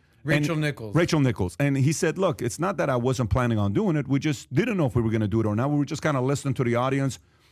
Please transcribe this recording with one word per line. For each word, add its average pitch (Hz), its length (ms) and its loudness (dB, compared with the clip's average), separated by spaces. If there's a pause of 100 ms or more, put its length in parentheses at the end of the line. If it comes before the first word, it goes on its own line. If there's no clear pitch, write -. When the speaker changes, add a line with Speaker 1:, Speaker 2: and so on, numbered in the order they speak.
(240)
Speaker 1:
Rachel 147 300 0
Speaker 2:
And 156 80 -2
Speaker 1:
Nichols. 120 340 -4
Speaker 2:
Rachel 170 240 4
Nichols. 117 400 0
And 139 180 2
he 139 140 4
said, 160 260 0
"Look, 180 240 0
it's 117 160 -4
not 185 200 -2
that 160 120 0
I 131 60 2
wasn't 123 340 0
planning 120 300 2
on 101 140 0
doing 180 240 0
it. 143 100 -4
We 139 100 0
just 147 360 -4
didn't 208 240 0
know 160 80 2
if 120 100 -2
we 123 80 4
were 113 80 0
gonna 110 160 0
do 110 140 2
it 107 40 0
or 104 100 0
not. 131 160 0
We 147 60 2
were 143 80 2
just - 160 -6
kinda 139 200 0
listening 135 320 -2
to 135 100 -2
the 117 120 2
audience, 135 440 0 (320)